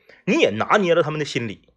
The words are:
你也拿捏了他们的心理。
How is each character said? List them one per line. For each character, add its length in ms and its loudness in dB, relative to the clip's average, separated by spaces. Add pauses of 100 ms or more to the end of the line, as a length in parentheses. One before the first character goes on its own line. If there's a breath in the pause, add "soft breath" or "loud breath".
(240 soft breath)
你 160 0
也 120 2
拿 260 0
捏 180 2
了 80 2
他 80 -2
们 80 -6
的 60 -4
心 240 -6
理。 280 -16